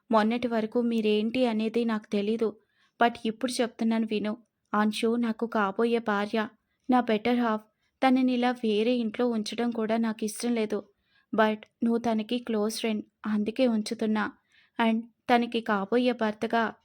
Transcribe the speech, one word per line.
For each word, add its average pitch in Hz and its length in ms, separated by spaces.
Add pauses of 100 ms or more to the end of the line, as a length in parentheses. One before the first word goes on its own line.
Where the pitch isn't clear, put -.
(100)
మొన్నటి 226 380
వరకు 226 320
మీరేంటి 226 640
అనేది 226 380
నాకు 214 260
తెలీదు, 208 460 (460)
but 233 120 (100)
ఇప్పుడు 233 280
చెప్తున్నాను 226 580
విను, 214 260 (380)
అంశు 214 420
నాకు 233 300
కాబోయే 226 520
భార్య, 214 500 (420)
నా 247 100
బెటర్ 240 380
హాఫ్, 220 260 (380)
తనని 254 300
ఇలా 240 180
వేరే 220 420
ఇంట్లో 240 360
ఉంచడం 226 420
కూడా 220 260
నాకు 226 280
ఇష్టం 240 300
లేదు, 214 300 (500)
but 214 260 (240)
నువ్వు 233 140
తనకి 226 400
క్లోజ్ 220 360
ఫ్రెండ్ 214 300 (220)
అందుకే 214 400
ఉంచుతున్నా, 214 640 (460)
and 226 220
తనకి 233 600
కాబోయే 226 520
భర్తగా 226 640 (100)